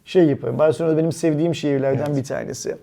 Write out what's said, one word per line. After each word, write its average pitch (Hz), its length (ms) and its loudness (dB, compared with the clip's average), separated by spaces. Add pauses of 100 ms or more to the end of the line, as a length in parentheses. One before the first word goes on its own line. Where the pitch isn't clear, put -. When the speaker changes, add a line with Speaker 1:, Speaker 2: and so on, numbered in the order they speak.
Speaker 1:
şey 190 220 4
yaparım. 135 320 -2
Barcelona 156 380 2
benim 160 160 2
sevdiğim 160 420 0
şehirlerden 139 520 0
Speaker 2:
Evet. 147 100 -2
Speaker 1:
bir 131 80 -2
tanesi. - 580 -8